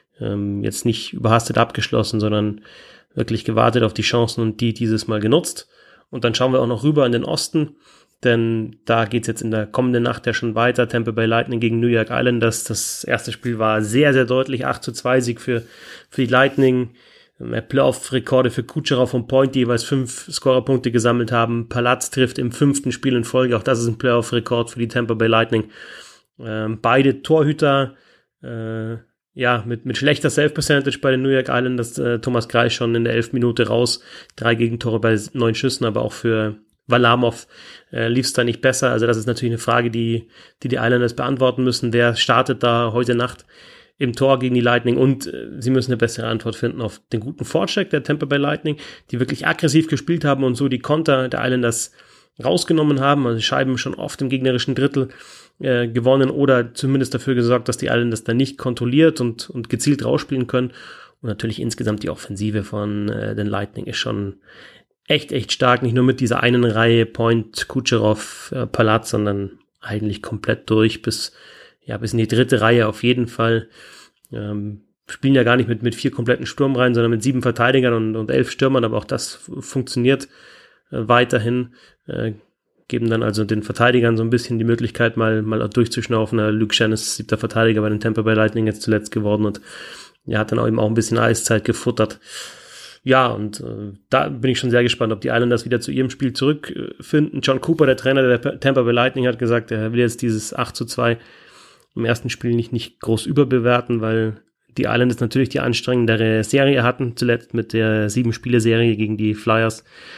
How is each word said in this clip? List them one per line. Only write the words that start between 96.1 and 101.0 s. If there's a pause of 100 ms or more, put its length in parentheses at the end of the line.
Spiel
zurückfinden.
John
Cooper,
der
Trainer
der
P-,
Tampa
Bay
Lightning,
hat
gesagt,
er
will
jetzt
dieses
acht
zu
zwei (800)